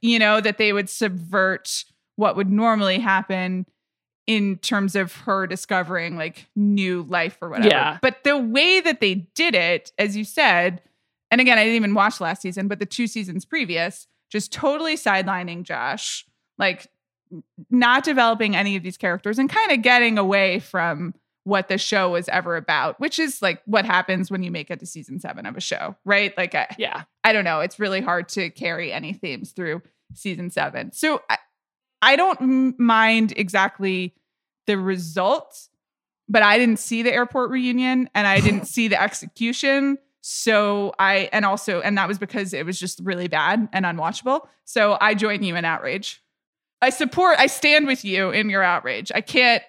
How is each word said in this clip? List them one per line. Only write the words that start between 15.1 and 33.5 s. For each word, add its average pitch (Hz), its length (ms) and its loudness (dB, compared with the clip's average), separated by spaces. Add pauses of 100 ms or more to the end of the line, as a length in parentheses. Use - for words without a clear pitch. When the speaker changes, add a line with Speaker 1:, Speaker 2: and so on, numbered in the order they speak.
Speaker 1:
Josh, - 600 -6 (320)
like, 98 300 -2 (440)
n-, 170 120 -16 (260)
not 247 340 4
developing 226 520 2
any 196 200 0
of 190 60 -4
these 180 160 -10
characters 202 400 -4
and 269 140 2
kinda 415 260 2
getting 240 400 4
away 196 400 2
from 170 560 -4 (300)
what 190 240 0
the 190 100 0
show 190 320 0
was 175 200 -2
ever 175 260 -2
about, 156 440 -2
which 294 200 -4
is, 311 240 -4
like, 175 220 -2
what 208 200 2
happens 185 460 0
when 190 100 -4
you 180 80 -6
make 165 220 -8
it 170 80 -10
to 208 80 -18
season - 320 -14
seven - 260 -12
of 113 100 -12
a - 60 -10
show, - 420 -6
right? 202 320 0
Like, 180 200 -4
I, 147 100 0 (140)
Speaker 2:
Yeah. - 240 -6 (200)
Speaker 1:
I 220 100 6
don't 208 100 0
know. 165 160 0
It's 180 200 -4
really 196 220 -2
hard 175 280 -2
to 185 200 -6
carry 165 420 -6
any 156 220 -8
themes 175 380 -10
through 170 320 -8 (320)
season 175 340 -8
seven. 131 420 -4
So 311 380 -2
I, - 80 0 (640)
I 254 140 6
don't 359 260 2
m-, 262 380 2
mind 220 560 4
exactly 190 800 -2 (500)